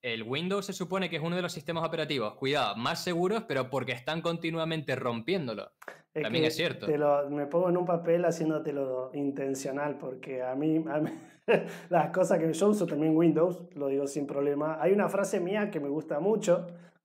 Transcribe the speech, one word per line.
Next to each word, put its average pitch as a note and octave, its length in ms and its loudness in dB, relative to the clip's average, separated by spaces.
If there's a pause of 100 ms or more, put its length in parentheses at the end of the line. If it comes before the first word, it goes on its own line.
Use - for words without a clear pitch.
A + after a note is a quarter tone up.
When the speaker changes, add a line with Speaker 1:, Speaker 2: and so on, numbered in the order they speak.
Speaker 1:
el A#2 220 -4
Windows F3+ 420 -2
se F#3+ 80 -8
supone F#3 360 -4
que D#3+ 80 -4
es C#3+ 40 -4
uno E3+ 140 -2
de F3+ 60 -2
los F3 100 -4
sistemas E3 320 -6
operativos, D3 520 -2
cuidado, C3+ 420 0
más C#3+ 260 -4
seguros, F#3 440 0
pero C3 220 -2
porque B2+ 220 -2
están D#3 300 -4
continuamente D#3+ 760 -2
rompiéndolo. B2 800 -4 (400)
Speaker 2:
Es D3+ 100 -4
Speaker 1:
También - 220 2
Speaker 2:
que - 20 4
Speaker 1:
es - 80 0
cierto. D3+ 300 -2
Speaker 2:
te D3 120 2
lo, C#3+ 320 2
me D3 160 -2
pongo E3+ 240 2
en F3 80 4
un F3 80 0
papel E3+ 400 2
haciéndotelo C#3+ 880 -2
intencional, C#3 840 -2
porque C3 440 -8
a B2+ 140 -2
mí... D#3 340 2
a D3 100 0
mí D#3 120 0 (340)
<laughs> - 440 0
las F3 200 4
cosas F3+ 300 4
que D#3+ 120 2
yo F#3+ 180 4
uso G#3 180 2
también D#3 280 2
Windows, E3+ 460 6 (140)
lo C#3 120 -2
digo C#3 200 0
sin C#3+ 180 -4
problema. C#3+ 560 0
Hay F3 100 4
una G3 160 4
frase G3 320 0
mía G3 300 -2
que D#3+ 100 -4
me C#3+ 100 -4
gusta D3 300 -4
mucho, F3+ 480 2 (380)